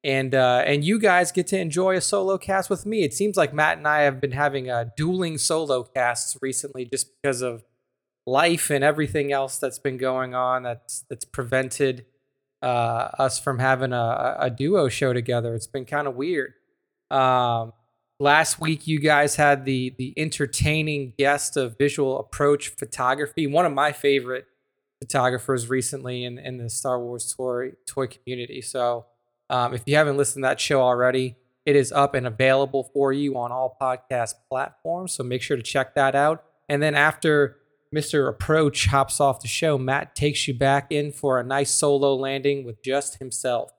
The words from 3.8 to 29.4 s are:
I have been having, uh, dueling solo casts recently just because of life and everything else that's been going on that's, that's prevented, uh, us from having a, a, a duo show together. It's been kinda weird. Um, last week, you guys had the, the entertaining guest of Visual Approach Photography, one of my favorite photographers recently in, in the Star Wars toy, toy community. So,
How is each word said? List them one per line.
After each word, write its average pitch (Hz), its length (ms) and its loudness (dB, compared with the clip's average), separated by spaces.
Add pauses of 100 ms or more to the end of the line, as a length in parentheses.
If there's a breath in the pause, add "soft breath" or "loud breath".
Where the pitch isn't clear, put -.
I 151 140 2
have 139 200 2
been 135 120 -4
having, 139 360 -2
uh, 120 160 -2 (100)
dueling 165 440 -2
solo 151 420 0
casts 120 640 -2
recently 131 420 -6
just 131 240 -6
because 131 320 -4
of 120 220 -6 (640)
life 156 420 2
and 143 140 2
everything 147 480 2
else 135 260 -2
that's 131 220 -4
been 131 180 -4
going 131 380 -2
on 127 260 0
that's, - 480 -8
that's 123 160 -12
prevented, 131 800 -2 (560)
uh, 117 560 0
us 131 220 0
from 135 180 -2
having 131 360 2
a, 123 40 -2
a, 120 440 0
a 131 100 0
duo 143 380 2
show 131 220 0
together. 120 440 -2
It's 110 100 -8
been 131 200 -8
kinda 143 260 -4
weird. 135 420 -4 (560)
Um, 123 640 2 (460)
last 151 420 4
week, 160 240 -4
you 156 140 0
guys 147 380 4
had 143 280 4
the, 127 320 -2
the 131 200 -8
entertaining 151 1000 -2
guest 143 400 0
of 123 220 -2
Visual 139 400 0
Approach 143 480 0
Photography, 143 800 -2
one 156 180 2
of 156 80 0
my 143 180 2
favorite 135 540 0 (560)
photographers 127 680 -2
recently 127 580 -4
in, 123 120 -10
in 127 200 -12
the 117 120 -10
Star 127 320 -4
Wars 120 340 -8
toy, 127 360 -4 (160)
toy 135 180 -4
community. 123 560 -12
So, 120 460 -4 (400)